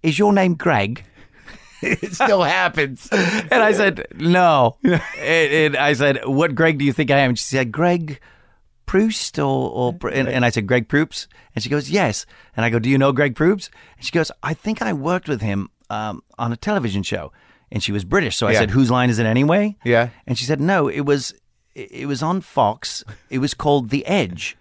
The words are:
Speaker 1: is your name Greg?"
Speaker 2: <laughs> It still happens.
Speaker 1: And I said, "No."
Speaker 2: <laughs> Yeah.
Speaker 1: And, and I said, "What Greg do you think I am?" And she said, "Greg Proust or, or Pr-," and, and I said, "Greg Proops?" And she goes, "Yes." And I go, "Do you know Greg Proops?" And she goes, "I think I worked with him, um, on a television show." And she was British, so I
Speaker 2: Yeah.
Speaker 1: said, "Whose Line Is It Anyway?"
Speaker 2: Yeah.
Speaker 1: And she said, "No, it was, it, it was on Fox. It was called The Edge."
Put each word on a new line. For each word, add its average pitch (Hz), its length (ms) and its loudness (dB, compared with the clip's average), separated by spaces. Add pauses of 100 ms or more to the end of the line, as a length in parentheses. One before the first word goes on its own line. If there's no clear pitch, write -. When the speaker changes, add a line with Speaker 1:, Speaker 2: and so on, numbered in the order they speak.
Speaker 1:
is 156 160 0
your 208 140 4
name 185 220 4
Greg?" 117 500 -2 (400)
Speaker 2:
<laughs> - 400 -18
It 202 300 -4
still 202 300 2
happens. 156 680 -2
Speaker 1:
And 185 440 0
I 220 180 4
said, 196 420 0
"No." 160 680 4
Speaker 2:
<laughs> - 20 -16
Yeah. 170 200 2 (160)
Speaker 1:
And, 151 340 2
and 156 240 2
I 143 180 2
said, 135 300 2
"What 139 300 0
Greg 165 240 2
do 139 60 0
you 139 80 4
think 147 180 0
I 139 80 4
am?" 135 120 4
And 117 80 -2
she - 60 -6
said, 127 280 -2
"Greg 165 480 -2 (680)
Proust 214 520 0
or, 135 320 0
or 123 240 -2
Pr-," 147 140 -8
and, 131 200 -2
and 127 160 0
I 120 60 2
said, 110 160 -4
"Greg 120 220 0
Proops?" - 380 -2 (280)
And 107 80 -6
she 113 60 -8
goes, 139 220 -2
"Yes." 165 360 0 (300)
And 113 80 0
I 117 60 2
go, 117 80 2
"Do 117 100 0
you 135 100 4
know 135 140 4
Greg 131 220 0
Proops?" 180 360 0 (260)
And - 100 -20
she - 60 -8
goes, 160 180 0 (120)
"I 156 120 -4
think 220 280 -6
I 220 100 -2
worked 165 360 -4
with 127 120 -2
him, 101 280 -4 (220)
um, 107 320 -8 (160)
on 117 140 -4
a 117 40 -6
television 117 460 -2
show." 85 300 -8 (380)
And - 120 -6
she - 80 -4
was 101 140 -2
British, 131 320 0
so 113 100 -2
I 101 60 2
Speaker 2:
Yeah. 110 80 4
Speaker 1:
said, 107 100 0
"Whose 123 200 4
Line 123 180 2
Is 113 100 0
It 117 80 0
Anyway?" 160 580 2
Speaker 2:
Yeah. 120 260 2 (160)
Speaker 1:
And 117 100 -4
she 120 80 -6
said, 143 160 -2
"No, 165 280 2
it - 180 -6
was, 143 260 0 (420)
it, 110 180 -16
it 123 140 -10
was 139 160 -4
on 170 200 -2
Fox. - 600 -2 (280)
It 131 80 -4
was 135 160 -2
called 143 360 0
The 143 160 -2
Edge." 113 540 -4